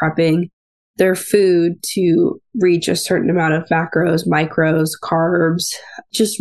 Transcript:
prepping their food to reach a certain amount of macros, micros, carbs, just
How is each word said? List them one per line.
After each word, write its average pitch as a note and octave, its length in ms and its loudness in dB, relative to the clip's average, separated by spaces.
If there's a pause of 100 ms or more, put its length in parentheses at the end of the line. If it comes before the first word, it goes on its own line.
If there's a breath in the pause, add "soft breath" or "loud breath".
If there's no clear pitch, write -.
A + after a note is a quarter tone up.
prepping E3 500 0 (440)
their F#3 220 2
food F3+ 560 2 (220)
to F3 460 0 (140)
reach F3 320 2
a - 80 0
certain E3 360 -2
amount E3 240 0
of E3 140 -4
macros, E3 600 0
micros, D#3+ 600 0 (120)
carbs, E3 720 0 (400 loud breath)
just G#3+ 260 -2